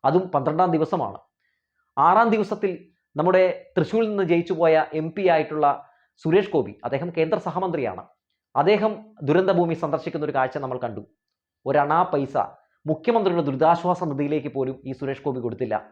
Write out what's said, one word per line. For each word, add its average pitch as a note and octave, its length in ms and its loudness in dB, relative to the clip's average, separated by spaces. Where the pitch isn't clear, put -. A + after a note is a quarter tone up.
അതും F3+ 240 2
പന്ത്രണ്ടാം D#3 420 0
ദിവസമാണ്. D#3 480 -2
ആറാം F#3+ 300 6
ദിവസത്തിൽ G#3 580 -2
നമ്മുടെ F3+ 500 2
തൃശ്ശൂരിൽ G#3+ 300 0
നിന്ന് G3+ 140 -2
ജയിച്ചു E3+ 300 0
പോയ D#3+ 320 4
എം D#3 160 -4
പി F#3+ 180 0
ആയിട്ടുള്ള D3+ 560 0
സുരേഷ് G3 340 2
ഗോപി, A2+ 240 -2
അദ്ദേഹം C#3 320 -6
കേന്ദ്ര D#3+ 220 0
സഹമന്ത്രിയാണ്, D#3+ 640 -6
അദ്ദേഹം G#3 480 2
ദുരന്തഭൂമി E3+ 520 2
സന്ദർശിക്കുന്ന D#3 500 -4
ഒരു D3 100 -6
കാഴ്ച C3 240 -2
നമ്മൾ B2+ 200 -6
കണ്ടു. A2 220 -8
ഒരണാ D3 360 2
പൈസ C#3+ 340 -2
മുഖ്യമന്ത്രിയുടെ F3+ 560 0
ദുരിതാശ്വാസ E3 600 2
നിധിയിലേക്ക് C#3+ 440 -4
പോലും C3 360 -4
ഈ C3 80 -10
സുരേഷ് C3+ 300 -8
ഗോപി B2+ 180 -4
കൊടുത്തില്ല. A2+ 520 -4